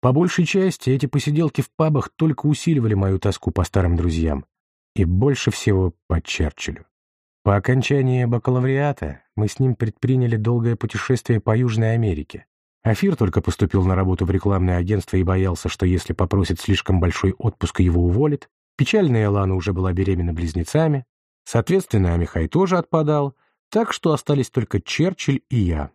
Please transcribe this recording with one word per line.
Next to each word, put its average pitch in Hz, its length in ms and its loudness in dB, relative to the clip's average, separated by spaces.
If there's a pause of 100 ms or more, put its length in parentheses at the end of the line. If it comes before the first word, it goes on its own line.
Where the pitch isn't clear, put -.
По 127 120 2
большей 175 320 2
части 190 460 0
эти 139 160 0
посиделки 147 520 -2
в 135 120 -2
пабах 151 440 0
только 160 300 0
усиливали 143 480 2
мою 95 260 2
тоску - 320 -2
по 87 140 0
старым 87 320 2
друзьям. 82 480 0 (500)
И 104 80 2
больше 110 480 2
всего 92 420 0 (140)
по 87 140 -2
Черчиллю. - 640 -6 (580)
По 101 140 4
окончании 127 680 2
бакалавриата 127 1000 -2 (140)
мы 104 140 0
с - 100 -16
ним 131 160 2
предприняли 120 640 0
долгое 117 380 0
путешествие 113 680 -2
по 110 160 0
Южной 113 380 0
Америке. 101 500 -4 (380)
Афир 156 340 2
только 98 240 0
поступил 95 420 0
на 92 120 2
работу 92 300 0
в 90 60 -2
рекламное 92 460 0
агентство 92 400 -2
и 92 60 2
боялся, 92 440 0
что - 180 -4
если 90 280 0
попросит 92 480 0
слишком 92 400 0
большой 90 320 0
отпуск, - 480 -4
его 87 220 2
уволят. 139 460 0 (280)
Печальная 131 520 2
Лана 98 260 0
уже 95 180 -2
была 92 180 -2
беременна 87 420 0
близнецами. 92 720 -2 (380)
Соответственно, 113 680 0
Амихай 85 340 -2
тоже 185 300 0
отпадал. 151 580 0 (340)
Так 220 220 0
что - 220 0
остались 143 360 -2
только 107 300 -2
Черчилль 147 680 -2
и 123 80 -2
я. 82 380 -2